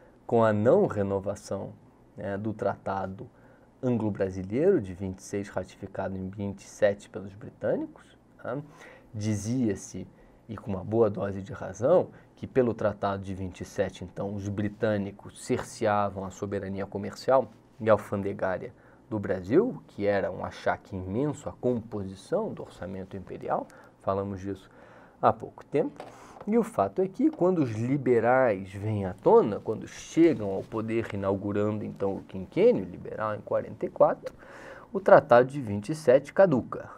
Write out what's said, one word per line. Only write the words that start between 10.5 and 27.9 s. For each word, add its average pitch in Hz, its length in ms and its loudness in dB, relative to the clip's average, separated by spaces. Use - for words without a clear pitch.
com - 160 -8
uma 92 100 -4
boa 107 260 4
dose 101 340 -6
de 101 100 -12
razão, 120 560 0
que - 120 -14
pelo 120 280 2
Tratado 101 480 -2
de 95 120 -8
vinte 92 260 -8
e 95 40 -8
sete, - 380 -4
então, 101 320 -8
os 101 140 -6
britânicos 101 960 -4
cerceavam 104 800 -2
a 95 60 -10
soberania 98 560 -6
comercial 110 640 0
e 110 80 -2
alfandegária 101 840 0
do 107 120 -4
Brasil, 101 680 0
que 101 200 -4
era 95 260 2
um 95 120 -10
achaque - 520 -4
imenso 104 520 -4
à 90 40 -10
composição 120 1000 -4
do 95 100 -10
orçamento 95 540 -12
imperial, - 500 -6
falamos 98 400 -2
disso 98 280 -8
há - 100 6
pouco - 320 -8
tempo, - 380 -2
e 208 100 0
o 233 60 4
fato - 400 0
é 190 60 0
que, 254 200 0
quando 180 300 2
os 127 140 2
liberais 117 1000 2